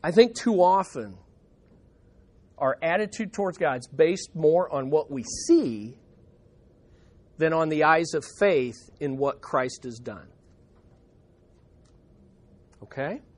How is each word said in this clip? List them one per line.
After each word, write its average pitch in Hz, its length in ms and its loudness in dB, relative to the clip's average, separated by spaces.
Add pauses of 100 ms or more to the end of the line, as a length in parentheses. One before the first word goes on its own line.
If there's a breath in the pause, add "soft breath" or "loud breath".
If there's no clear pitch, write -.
I 165 80 -2
think 226 240 6
too 208 260 0
often 160 560 2 (1400)
our 135 260 -2
attitude 202 500 -4
towards 190 240 -4
God 139 220 -2
is - 80 -16
based 160 480 0
more 160 360 2
on 139 200 -4
what 156 180 0
we 135 140 -8
see 123 760 -2 (1400 soft breath)
than 160 140 2
on 160 160 0
the 151 160 2
eyes 160 280 4
of 156 100 -4 (160)
faith 143 380 2 (220)
in 135 180 -6
what 139 240 -2
Christ 127 440 -4
has 117 120 -12
done. 104 300 -14 (2500)
Okay? 147 380 -10 (160)